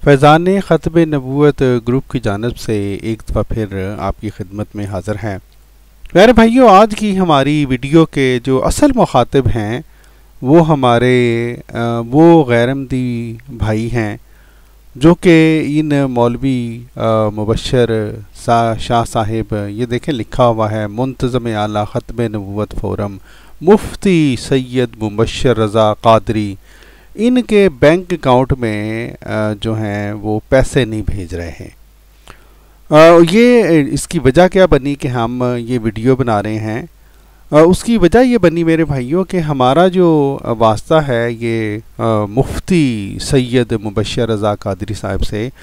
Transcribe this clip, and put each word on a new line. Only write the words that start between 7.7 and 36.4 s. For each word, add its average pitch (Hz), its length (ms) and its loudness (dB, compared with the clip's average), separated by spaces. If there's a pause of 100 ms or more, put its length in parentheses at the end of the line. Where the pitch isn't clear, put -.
के 127 340 -2
जो 131 180 -2
असल - 340 0
मुखातिब 139 560 0
हैं 113 360 -2 (600)
वो 143 160 4
हमारे, 123 920 2 (160)
अ, - 100 -8 (260)
वो 160 380 6
गैर 120 260 0
अहमदी 123 720 -6 (120)
भाई 110 360 -4
हैं 113 320 -4 (800)
जो 151 160 4
कि 160 460 4 (200)
इन 147 240 0
मौलवी, 120 840 -2 (100)
अ, 110 360 0
मुबश्शिर 110 880 -2 (160)
सा-, 117 420 0
शाह 117 260 -2
साहिब, 113 500 -4
ये 104 320 -6
देखें 120 280 -4
लिखा 117 300 -4
हुआ 110 260 0
है 107 180 -4
मुंतज़म 120 680 -6
आला 107 300 -4
ख़त्म 117 360 -8
नबूवत 104 540 -6
फोरम 98 440 -6 (440)
मुफ्ती 165 760 2
सैयद 127 520 -2 (100)
मुबश्शिर 110 540 0
रज़ा 107 380 0
कादरी, 110 640 0 (600)
इनके 220 520 2
बैंक 160 440 2
अकाउंट 131 400 0
में, 110 580 -6
अ, - 60 -18 (360)
जो 110 200 -6
हैं 104 400 -6
वो 107 380 -4
पैसे 131 340 2
नहीं 110 180 -8
भेज 90 300 -6
रहे 85 160 -8
हैं। 80 260 -16 (1160)
अ, 165 400 8
ये, 220 500 4
इसकी 143 380 -4
वजह 135 280 4
क्या 185 200 4
बनी 143 280 0
कि 139 120 -8
हम 123 360 -2
ये 123 340 -4
वीडियो 110 380 0
बना 120 240 0
रहे 107 160 -4